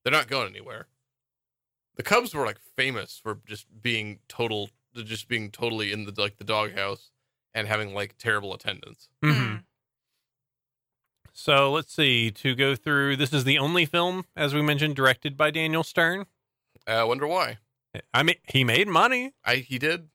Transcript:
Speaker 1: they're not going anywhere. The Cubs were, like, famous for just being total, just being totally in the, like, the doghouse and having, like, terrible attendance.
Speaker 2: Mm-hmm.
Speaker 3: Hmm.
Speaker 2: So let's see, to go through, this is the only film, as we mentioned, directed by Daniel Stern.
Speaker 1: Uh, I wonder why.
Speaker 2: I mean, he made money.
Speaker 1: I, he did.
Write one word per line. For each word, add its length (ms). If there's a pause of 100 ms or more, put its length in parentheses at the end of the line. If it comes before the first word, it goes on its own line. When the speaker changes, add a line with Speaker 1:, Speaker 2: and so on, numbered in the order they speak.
Speaker 1:
they're 80
not 160
going 220
anywhere. 380 (1080)
The 80
Cubs 280
were, 140
like, 140
famous 600
for 240
just 220 (160)
being 460
total, 420 (240)
just 320
being 240
totally 400
in 140
the, 120
like, 200
the 80
doghouse 680 (420)
and 140
having, 260
like, 260
terrible 360
attendance. 540 (160)
Speaker 2:
Mm-hmm. 240
Speaker 3:
Hmm. 80 (1800)
Speaker 2:
So 380
let's 240
see, 380
to 220
go 200
through, 420
this 160
is 120
the 140
only 280
film, 380 (100)
as 200
we 80
mentioned, 340
directed 400
by 140
Daniel 340
Stern. 420 (600)
Speaker 1:
Uh, 60
I 120
wonder 240
why. 300 (540)
Speaker 2:
I 100
mean, 140 (120)
he 160
made 240
money. 460 (100)
Speaker 1:
I, 120
he 220
did. 360